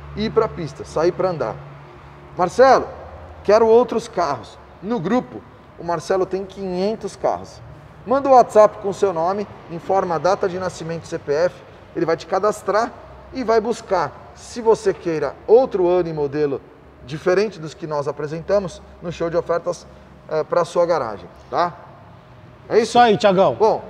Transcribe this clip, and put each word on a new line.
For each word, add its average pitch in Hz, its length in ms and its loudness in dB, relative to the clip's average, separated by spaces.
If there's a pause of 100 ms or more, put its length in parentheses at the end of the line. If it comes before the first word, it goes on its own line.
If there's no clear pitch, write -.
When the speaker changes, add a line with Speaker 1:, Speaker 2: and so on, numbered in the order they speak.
(160)
Speaker 1:
e 214 100 -4
ir 226 40 -4
pra 226 160 2
pista, 147 380 -10
sair 165 280 0
pra 180 180 -2
andar. 123 260 -6 (800)
"Marcelo, 185 500 4 (580)
quero 220 220 6
outros 233 400 4
carros." 143 520 -6 (240)
No 214 180 -4
grupo, 196 400 -2 (380)
o - 60 -16
Marcelo 175 400 -2
tem 190 200 -6
quinhentos 190 720 -6
carros. 95 440 -4 (460)
Manda 269 220 0
o 269 40 6
WhatsApp 214 460 6
com 196 140 -6
seu 196 200 0
nome, 190 340 -2 (240)
informa 180 440 -2
a 160 40 0
data 190 300 0
de 180 100 -8
nascimento 165 460 -8
e - 40 -18
C 165 100 -6
P 147 140 -4
F, 170 220 0 (420)
ele 165 100 -2
vai 165 100 0
te - 100 -8
cadastrar 202 680 -2 (400)
e 262 100 -6
vai 226 180 2
buscar, 196 760 -4
se - 260 -16
você 208 340 2
queira 151 400 -4 (120)
outro 214 420 4
ano 180 200 2
e 160 40 -8
modelo 147 480 -2 (460)
diferente 180 520 0
dos 156 140 -12
que - 140 -14
nós 147 200 -4
apresentamos, 160 760 -4 (200)
no 170 100 -10
show 165 200 -4
de 175 60 -2
ofertas, 170 500 -4 (420)
é, 156 160 -2
pra 170 200 0
sua 175 200 0
garagem, 117 420 -2 (240)
tá? 165 240 -2 (920)
É - 60 -2
isso? 220 160 4
Speaker 2:
Isso 240 80 2
aí, 233 180 6
Thiagão. 180 380 4
Speaker 1:
Bom, 143 360 2